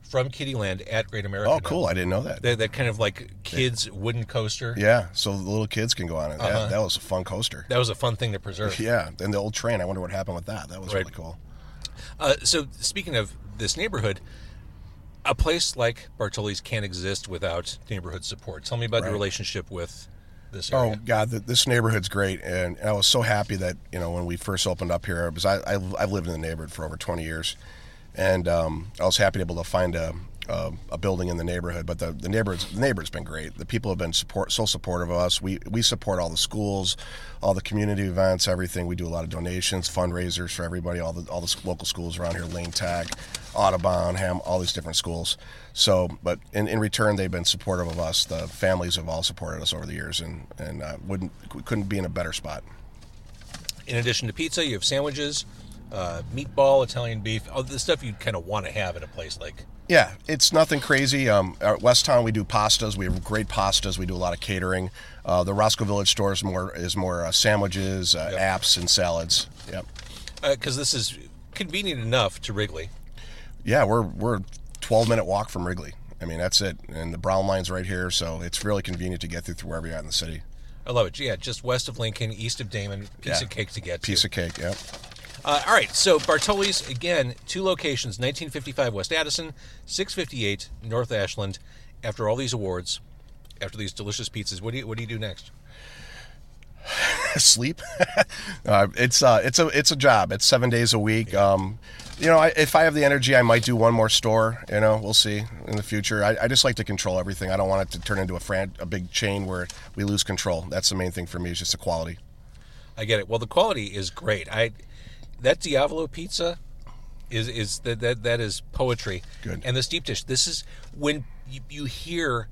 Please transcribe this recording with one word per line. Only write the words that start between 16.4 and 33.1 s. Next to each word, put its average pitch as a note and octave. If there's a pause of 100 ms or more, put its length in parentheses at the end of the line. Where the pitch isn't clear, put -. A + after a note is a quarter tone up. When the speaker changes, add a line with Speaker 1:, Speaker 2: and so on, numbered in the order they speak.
Speaker 1:
can't G#2+
exist F#2
without F2 (120)
neighborhood F2+
support. -
Tell A#2+
me A#2
about A2+
your F#2+
Speaker 2:
Right. F#2+
Speaker 1:
relationship G2+
with F2 (440)
this G2
Speaker 2:
Oh, C3
Speaker 1:
area. G#2+
Speaker 2:
God, A2+
th-, A2
this A#2+
neighborhood's A2+
great, F#2+
and, F2+
and G#2
I G#2+
was G#2
so B2
happy G#2
that, F2+ (160)
you F2+
know, E2+
when F2
we F2
first F#2+
opened F2
up E2+
here, E2+
because D#2+
I, G2
I've, F#2+
I've G2
lived F#2
in E2+
the D#2+ (100)
neighborhood D#2+
for E2
over D#2+
twenty E2+
years, D#2+ (600)
and, F#2
um, E2
I D#2+
was F#2
happy G2
to F#2
be E2+
able E2+
to -
find F2+
a, E2 (340)
a, E2 (200)
a D#2
building F2+
in F2
the E2+
neighborhood. F2
But E2+
the, E2+
the F2+
neighborhood's, G2+
the F#2+
neighborhood's A2+
been E2